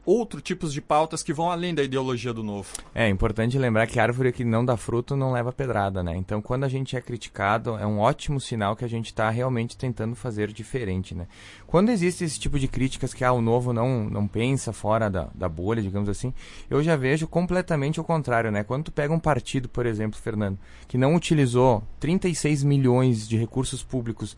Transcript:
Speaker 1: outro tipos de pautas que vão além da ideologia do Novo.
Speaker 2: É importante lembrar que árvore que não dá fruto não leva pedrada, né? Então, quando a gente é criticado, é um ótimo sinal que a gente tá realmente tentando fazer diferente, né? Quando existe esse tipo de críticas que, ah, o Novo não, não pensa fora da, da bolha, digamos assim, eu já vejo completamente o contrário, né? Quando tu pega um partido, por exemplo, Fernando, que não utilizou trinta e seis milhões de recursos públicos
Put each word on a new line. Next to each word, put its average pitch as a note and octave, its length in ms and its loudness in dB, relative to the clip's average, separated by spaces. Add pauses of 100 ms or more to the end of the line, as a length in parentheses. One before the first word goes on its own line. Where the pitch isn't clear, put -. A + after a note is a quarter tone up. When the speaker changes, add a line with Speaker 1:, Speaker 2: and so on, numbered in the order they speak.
Speaker 1:
outro G#3+ 340 2
tipos F3 320 -4
de C#3 80 -4
pautas D#3 440 2
que D#3+ 100 -2
vão E3 160 0
além F3 240 -2
da D3 80 2
ideologia C3 500 0
do A2+ 120 -4
Novo. G2+ 260 -6 (240)
Speaker 2:
É A2+ 160 2
importante A2+ 480 2
lembrar A2+ 300 4
que A2+ 120 -2
árvore A#2+ 320 4
que A#2+ 140 -4
não A2+ 180 2
dá B2 140 2
fruto A#2+ 380 -2
não C3+ 160 0
leva A#2+ 200 -2
pedrada, G2+ 520 -2
né? E2+ 120 -2
Então, F#2 240 -4
quando B2+ 260 -2
a - 20 0
gente C3 280 -4
é A#2+ 60 -4
criticado, A#2 800 -2
é G#2 80 -2
um G#2+ 100 0
ótimo C#3 420 2
sinal G#2+ 360 -2
que B2 100 -8
a - 20 -4
gente A2+ 240 -6
tá A2 200 0
realmente A#2+ 440 -2
tentando A#2 400 -4
fazer G#2 380 -4
diferente, G2 640 -4
né? F2 120 -8 (380)
Quando F#3+ 240 4
existe F3+ 340 2
esse D#3 160 -4
tipo D3 200 0
de C3 80 0
críticas C3 440 -2
que, - 120 -6
ah, B2+ 100 4
o A#2+ 80 2
Novo A#2+ 320 2
não, A#2 340 0
não G#2 200 -2
pensa A#2+ 440 0
fora A2 380 0
da, F#2 240 -2
da F#2 160 -4
bolha, F#2 320 -2
digamos G2+ 260 -2
assim, A2+ 240 -2 (380)
eu C#3 140 2
já E3 120 4
vejo D3 320 0
completamente E3+ 720 0
o D#3+ 40 -4
contrário, B2+ 480 0
né? G#2 120 0
Quando C3 200 -4
tu - 80 -10
pega D3 200 0
um E3 80 2
partido, C3+ 480 0
por A#2+ 200 -2
exemplo, G#2+ 320 -2
Fernando, G#2 400 -2 (280)
que - 80 -6
não C3 200 6
utilizou B2+ 680 4 (160)
trinta F#3 280 0
e E3+ 80 0
seis D3 280 0
milhões B2+ 640 4
de A2+ 80 0
recursos B2 460 -2
públicos A#2 560 -6